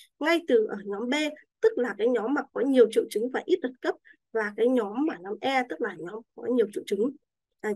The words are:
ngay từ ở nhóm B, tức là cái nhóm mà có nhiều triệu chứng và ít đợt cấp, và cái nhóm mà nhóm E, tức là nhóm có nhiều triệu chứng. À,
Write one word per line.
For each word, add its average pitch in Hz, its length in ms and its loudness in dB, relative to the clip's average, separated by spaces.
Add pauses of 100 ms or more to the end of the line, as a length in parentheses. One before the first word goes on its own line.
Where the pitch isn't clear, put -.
(200)
ngay 320 280 2
từ 226 180 4
ở 208 200 -6
nhóm 202 240 -6
B, 254 40 0 (480)
tức 440 160 4
là 240 200 -2
cái 220 100 2
nhóm 240 260 0
mà 285 80 0 (120)
có 202 80 -4
nhiều 254 300 8
triệu - 180 2
chứng 226 200 -2
và - 160 -2
ít 359 160 2
đợt 262 200 -4
cấp, - 140 -2 (360)
và 208 260 -2
cái 220 100 2
nhóm 240 400 0
mà 320 120 -6
nhóm 185 220 -8
E, 262 280 0
tức - 120 -10
là 196 160 -4
nhóm 180 240 -10 (140)
có 233 160 -10
nhiều 240 220 2
triệu - 140 -8
chứng. 226 280 -2 (460)
À, 214 140 -4